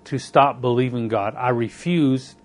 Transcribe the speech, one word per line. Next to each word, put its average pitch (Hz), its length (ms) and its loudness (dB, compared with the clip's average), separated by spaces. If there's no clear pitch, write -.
to 139 140 -6
stop 135 420 2
believing 120 480 0
God. 104 280 -2
I 123 140 -2
refuse 131 960 -2